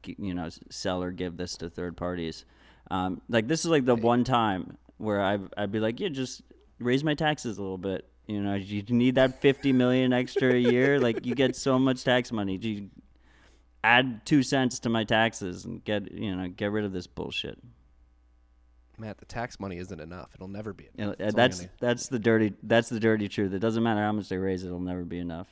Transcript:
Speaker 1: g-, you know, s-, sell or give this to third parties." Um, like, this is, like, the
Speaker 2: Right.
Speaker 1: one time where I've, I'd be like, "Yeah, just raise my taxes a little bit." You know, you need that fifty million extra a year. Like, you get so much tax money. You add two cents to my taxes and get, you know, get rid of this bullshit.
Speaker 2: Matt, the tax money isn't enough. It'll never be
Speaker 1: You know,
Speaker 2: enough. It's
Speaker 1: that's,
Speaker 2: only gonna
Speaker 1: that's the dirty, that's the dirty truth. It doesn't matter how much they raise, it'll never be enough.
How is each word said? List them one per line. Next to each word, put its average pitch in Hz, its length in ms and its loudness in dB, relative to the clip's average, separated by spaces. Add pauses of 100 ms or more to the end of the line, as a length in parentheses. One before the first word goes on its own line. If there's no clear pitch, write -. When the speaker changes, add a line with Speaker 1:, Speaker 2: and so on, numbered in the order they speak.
Speaker 1:
g-, - 160 -12
you 95 160 -6
know, 87 120 -6
s-, - 220 -12
sell 90 340 -4
or 90 100 -4
give 87 240 -6
this 90 220 -6
to 85 120 -8
third 87 260 -8
parties." 87 480 -6 (460)
Um, 92 380 -2
like, 113 180 2
this 160 140 0
is, 165 100 -2
like, 147 140 4
the 127 100 4
Speaker 2:
Right. 113 80 0
Speaker 1:
one 120 220 4
time 110 520 0 (200)
where 104 260 0
I've, 98 340 0
I'd 104 160 -2
be 110 80 0
like, 113 200 -2
"Yeah, 196 80 -2
just 135 340 -6 (360)
raise 127 240 2
my 151 120 2
taxes 147 440 -2
a 101 40 -6
little 95 160 -4
bit." 92 280 -4 (200)
You 104 160 -4
know, 101 120 -2
you 101 280 -4
need 120 320 4
that 131 260 2
fifty 135 320 4
million 127 400 4
extra 127 400 2
a 123 60 6
year. 123 420 4
Like, 117 240 0
you 123 100 -2
get 127 220 2
so 131 220 2
much 131 260 2
tax 123 260 2
money. 98 280 -2
You 101 320 -6 (960)
add 120 420 4
two 147 160 6
cents 131 380 2
to - 80 -2
my 113 160 2
taxes 104 600 0
and 90 200 -12
get, 104 280 -4
you 95 220 -4
know, 90 140 -4
get 104 240 -4
rid 107 120 -2
of 98 80 -4
this 90 140 -8
bullshit. - 520 -8 (1400)
Speaker 2:
Matt, 110 200 -12
the - 60 -20
tax - 360 -8
money 95 180 -8
isn't 92 220 -10
enough. 82 340 -14
It'll 95 140 -14
never 104 240 -10
be - 240 -18
Speaker 1:
You 104 100 -6
know, 101 60 -4
Speaker 2:
enough. - 80 -12
It's 107 160 -2
Speaker 1:
that's, 117 220 4
Speaker 2:
only 90 80 -12
gonna - 120 -20
Speaker 1:
that's 120 300 -2
the 131 100 -4
dirty, 110 340 4 (120)
that's 113 240 2
the 117 100 -4
dirty 107 300 2
truth. 98 240 -2
It 98 80 -2
doesn't 113 240 0
matter 110 160 2
how 104 100 0
much 107 180 -4
they 95 80 -4
raise, 95 280 -2
it'll 90 160 -6
never 90 240 -4
be 85 160 -8
enough. 85 320 -8